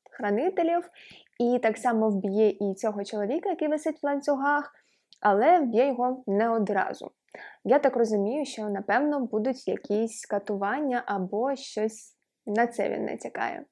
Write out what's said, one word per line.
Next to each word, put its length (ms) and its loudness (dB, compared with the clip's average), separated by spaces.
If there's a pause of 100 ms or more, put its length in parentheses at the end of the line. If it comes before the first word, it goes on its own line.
(120)
хранителів, 800 0 (500)
і 200 2
так 180 0
само 320 2
вб'є 400 2
і 240 -2
цього 300 -4
чоловіка, 460 -4
який 180 -2
висить 360 -2
в 20 -2
ланцюгах, 640 0 (500)
але 380 6
вб'є 280 2
його 400 -2
не 220 2
одразу. 600 -2 (520)
Я 160 6
так 160 2
розумію, 500 2
що, 240 -8
напевно, 500 0
будуть 480 -2
якісь 580 -2
катування 800 -2
або 500 -2
щось, 600 -6 (280)
на 220 2
це 220 -2
він 160 -4
натякає. 680 -6